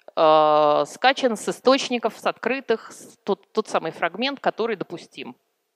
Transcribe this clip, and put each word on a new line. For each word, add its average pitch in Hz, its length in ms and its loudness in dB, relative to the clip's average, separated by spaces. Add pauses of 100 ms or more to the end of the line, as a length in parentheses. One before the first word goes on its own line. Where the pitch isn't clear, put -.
(160)
э, 151 720 4
скачан 254 500 0
с - 100 -14
источников, 247 720 -2
с - 60 -8
открытых, 226 680 -4
с-, - 320 -20
тот, - 300 -6
тот 220 160 -4
самый 160 220 -4
фрагмент, 208 500 -6
который 214 340 -4
допустим. 143 640 -14 (380)